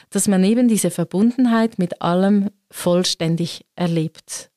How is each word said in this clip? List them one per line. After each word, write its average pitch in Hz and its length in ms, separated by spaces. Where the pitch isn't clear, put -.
dass 196 160
man 190 160
eben 226 240
diese 180 240
Verbundenheit 226 880
mit 175 240
allem 196 480
vollständig 170 960
erlebt, 165 800